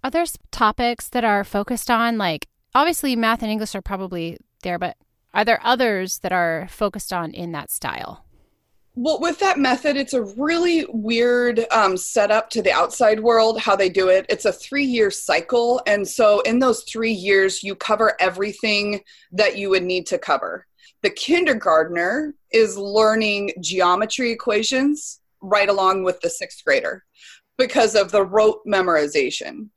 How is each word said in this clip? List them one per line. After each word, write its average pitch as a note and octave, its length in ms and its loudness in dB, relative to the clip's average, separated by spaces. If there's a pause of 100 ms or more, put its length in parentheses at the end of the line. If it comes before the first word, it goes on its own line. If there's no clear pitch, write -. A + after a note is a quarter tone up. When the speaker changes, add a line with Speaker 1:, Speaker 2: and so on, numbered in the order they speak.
Speaker 1:
Are C4+ 60 -4
there E4+ 140 0
s-, - 140 -6 (140)
topics A#3+ 580 0
that A#3+ 140 -2
are G3+ 200 2
focused G#3+ 480 -4
on? A#3 260 2
Like, F#3 300 -2 (260)
obviously, C#4+ 420 2
math A3+ 280 0
and G#3+ 80 -2
English G#3+ 240 -4
are F#3+ 60 -8
probably F3+ 560 -8 (260)
there, F3 160 -4
but F3 180 -6 (340)
are G#3 140 0
there A3+ 180 2
others A3+ 560 0
that F#3 120 -4
are E3+ 400 -2
focused G3+ 420 -6
on E3+ 180 -6
in E3+ 200 -10
that D3+ 180 -10
style? - 560 -10 (680)
Speaker 2:
Well, C#4+ 240 0
with E4+ 200 -2
that F#4+ 200 0
method, C#4 360 0
it's C#4 180 -4
a A#3+ 100 0
really D#4+ 680 0
weird, A#3 800 0
um, G3 260 2
setup G#3+ 540 0
to G#3+ 120 -2
the F#3 80 4
outside G#3+ 480 2
world, A3 400 4
how G3+ 160 2
they F#3+ 140 2
do F#3 200 2
it. F#3+ 180 4
It's - 180 -2
a G3 60 4
three-year B3 600 0
cycle. A#3 760 0
And G3+ 220 0
so G#3 340 4
in A#3 160 0
those B3+ 260 2
three A3+ 280 -4
years, G3 520 2
you G3 120 -6
cover D3 440 0
everything G3+ 840 -2 (300)
that G3 220 2
you G3 140 -6
would F#3 140 2
need F3+ 240 -4
to F3+ 100 -4
cover. - 480 -4 (380)
The G#3 80 0
kindergartner G#3+ 1200 0 (180)
is G#3+ 240 2
learning G#3 760 0 (100)
geometry G3 680 0
equations B3 880 -2 (220)
right G3+ 280 0
along F#3+ 340 2
with F3+ 180 -2
the E3+ 80 -4
sixth - 360 -12
grader C3+ 400 0 (520)
because B3 360 2
of G3 180 2
the G3+ 120 4
rote G#3+ 420 2
memorization. E3 1120 0